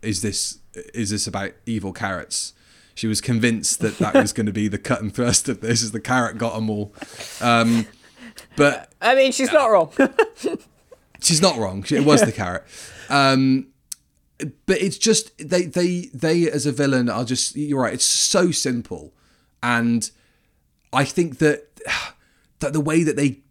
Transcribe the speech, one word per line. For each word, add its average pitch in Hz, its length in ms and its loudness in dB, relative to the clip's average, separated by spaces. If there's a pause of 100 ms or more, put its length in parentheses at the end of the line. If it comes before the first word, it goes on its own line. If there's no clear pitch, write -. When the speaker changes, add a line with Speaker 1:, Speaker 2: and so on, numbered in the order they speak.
Speaker 1:
"Is 104 200 -4
this, - 360 -6 (360)
is 107 180 -4
this 104 160 -4
about 98 240 -6 (140)
evil 101 280 -4
carrots?" - 600 -8 (420)
She - 120 -6
was 107 140 -2
convinced 113 580 0
that 107 200 -2
that 107 160 0
was 170 180 2
Speaker 2:
<laughs> - 40 -6
Speaker 1:
gonna 107 140 -2
be 107 160 -2
the 101 120 -4
cut - 220 -4
and 107 120 -8
thrust - 340 -2
of 117 140 -6
this, 113 220 0
is 107 80 -6
the 113 100 -6
carrot 123 380 -2
got 113 180 -4
'em 110 140 -4
all. 104 220 -6 (460)
Um, 117 460 4 (680)
but 143 440 2
Speaker 2:
I 240 160 4
mean, 269 160 4
she's 254 220 -2
not 285 140 6
wrong. 180 300 4
<laughs> - 600 0 (640)
Speaker 1:
She's 156 180 2
not 175 160 2
wrong. 98 260 -4
She, 143 120 -2
it 143 80 2
was 151 180 8
the 151 100 4
carrot. 92 320 -6 (440)
Um, 135 600 4 (1000)
but 190 160 0
it's 190 160 -4
just, - 400 0
they, 175 300 -2
they, 180 480 -2
they 165 340 2
as 147 160 -4
a 147 60 0
villain 131 380 0
are 110 140 -2
just, 123 320 -4
you're 143 240 -2
right, 110 140 0
it's 123 120 -2
so - 440 2
simple. 117 640 -4 (480)
And 117 480 2 (840)
I 139 140 2
think 165 320 -2
that, 147 300 2 (500)
<sighs> - 420 -20
that 139 140 -4
the 156 80 2
way 160 220 2
that 156 140 0
they 143 340 0